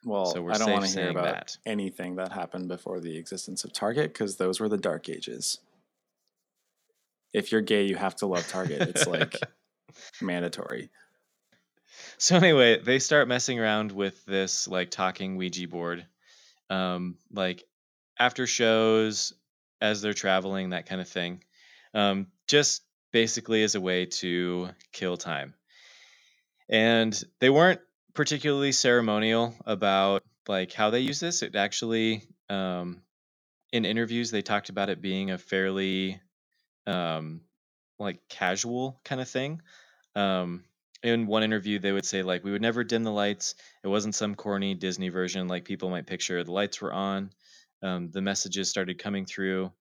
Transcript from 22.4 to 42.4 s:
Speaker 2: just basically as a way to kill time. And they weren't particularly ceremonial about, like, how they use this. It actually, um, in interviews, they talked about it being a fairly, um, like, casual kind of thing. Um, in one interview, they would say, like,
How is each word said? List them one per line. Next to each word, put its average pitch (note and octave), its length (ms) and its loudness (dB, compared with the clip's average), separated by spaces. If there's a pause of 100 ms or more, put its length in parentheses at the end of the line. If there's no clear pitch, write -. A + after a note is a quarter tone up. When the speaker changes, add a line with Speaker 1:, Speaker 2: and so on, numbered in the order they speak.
Speaker 2:
just - 360 4 (280)
basically A2+ 520 2
as G2+ 100 2
a G2+ 80 -2
way F2+ 240 2
to F2+ 640 -2 (220)
kill F2+ 260 -4
time. C#2+ 380 -8 (1120)
And A2+ 520 4 (200)
they B2+ 80 8
weren't E3 320 6 (320)
particularly C#3 580 0
ceremonial A#2 840 4 (120)
about, G2 580 2 (240)
like, F#2+ 240 -2
how G#2+ 180 2
they A#2+ 120 2
use C#3+ 180 -2
this. E3+ 220 -2
It - 160 -8
actually, A2 720 0 (200)
um, F2+ 540 -6 (720)
in A#2 100 0
interviews, A2+ 480 -2
they G#2+ 100 0
talked G#2 280 -2
about G2 200 -2
it E2+ 120 -4
being F#2+ 300 -4
a F2+ 60 -4
fairly, F#2+ 840 -2 (640)
um, E2 540 -4 (580)
like, G2 300 -8
casual A#2+ 720 -2
kind C3 160 -6
of B2+ 80 -6
thing. C#3+ 340 -4 (540)
Um, F#2 480 -2 (400)
in A#2 240 2
one A2 160 2
interview, G#2 360 0
they G2 120 0
would G2 140 0
say, F#2+ 180 -2
like, F2+ 220 -2